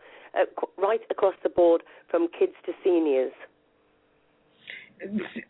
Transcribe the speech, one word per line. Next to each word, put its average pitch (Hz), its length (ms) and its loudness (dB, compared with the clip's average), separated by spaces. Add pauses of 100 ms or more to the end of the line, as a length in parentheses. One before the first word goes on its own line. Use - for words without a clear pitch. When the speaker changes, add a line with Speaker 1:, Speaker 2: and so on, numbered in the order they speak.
(340)
Speaker 1:
uh, - 120 0 (120)
qu-, - 180 -8
right 220 260 -2 (100)
across 190 320 0
the 180 60 -2
board, 170 340 4 (260)
from 170 200 0
kids - 240 -2 (120)
to 170 80 -8 (100)
seniors." 156 480 2 (1700)
Speaker 2:
S-, - 480 -8